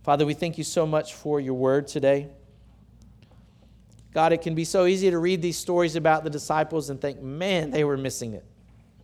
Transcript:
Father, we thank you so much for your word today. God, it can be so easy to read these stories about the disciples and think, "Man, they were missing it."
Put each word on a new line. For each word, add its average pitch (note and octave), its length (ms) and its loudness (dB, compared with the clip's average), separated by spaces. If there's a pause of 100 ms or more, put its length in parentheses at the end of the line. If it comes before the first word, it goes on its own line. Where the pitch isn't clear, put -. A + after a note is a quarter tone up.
Father, D3 240 4
we D3+ 80 -2
thank E3 240 -4
you D3+ 60 -6
so E3 220 0
much D#3 280 -2
for D3 260 -2
your C3 140 -4
word C3 320 2
today. C#3+ 420 2 (1900)
God, E3 180 4
it E3 100 0
can E3 120 -4
be D#3+ 100 -2
so F#3 220 2
easy F#3+ 240 4
to E3+ 80 0
read F3 240 0
these E3+ 140 -2
stories F3 400 0
about D#3 260 2
the D#3 80 -6
disciples D#3 580 -2
and C#3 120 -8
think, C#3+ 200 -6
"Man, D3+ 520 -4
they D3+ 100 0
were C#3+ 140 0
missing B2 360 -6
it." - 120 -14 (600)